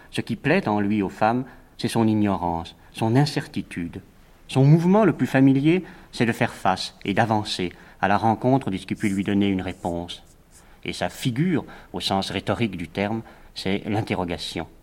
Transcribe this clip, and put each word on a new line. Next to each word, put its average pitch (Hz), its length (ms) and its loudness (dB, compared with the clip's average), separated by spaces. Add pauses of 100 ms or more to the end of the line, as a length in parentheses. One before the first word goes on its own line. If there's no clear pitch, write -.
(120)
ce - 80 -4
qui 113 160 -4
plaît 170 320 0
en 104 140 2
lui 104 200 0
aux 92 80 0
femmes, 120 360 0 (320)
c'est - 100 -2
son 113 200 2
ignorance, 90 680 0 (160)
son 110 240 0
incertitude. 104 840 -2 (480)
Son 131 160 4
mouvement 175 400 6
le 160 80 4
plus 151 140 -2
familier, 139 580 4 (260)
c'est - 140 -2
de 113 80 2
faire 113 200 -2
face - 420 -2 (100)
et 101 80 -2
d'avancer 104 580 0 (300)
à 95 80 2
la 101 80 4
rencontre 113 540 0
de 95 40 -2
ce 90 100 -10
qui 104 100 -8
peut 110 120 -4
lui 95 160 -2
donner 101 240 2
une 92 140 0
réponse. 90 600 -8 (640)
Et 87 80 -6
sa 90 160 -4
figure, 135 560 -2 (260)
au 95 80 -8
sens 98 320 -2
rhétorique 98 460 -2
du 85 100 -8
terme, 104 340 -4 (340)
c'est 95 300 -4
l'interrogation. 90 840 -4 (160)